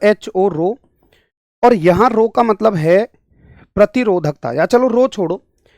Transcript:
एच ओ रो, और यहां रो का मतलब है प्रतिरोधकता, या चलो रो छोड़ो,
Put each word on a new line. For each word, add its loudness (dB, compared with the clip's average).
एच 0
ओ -2
रो, -4
और 4
यहां 2
रो 0
का -2
मतलब 0
है 2
प्रतिरोधकता, -2
या -2
चलो 0
रो 0
छोड़ो, -6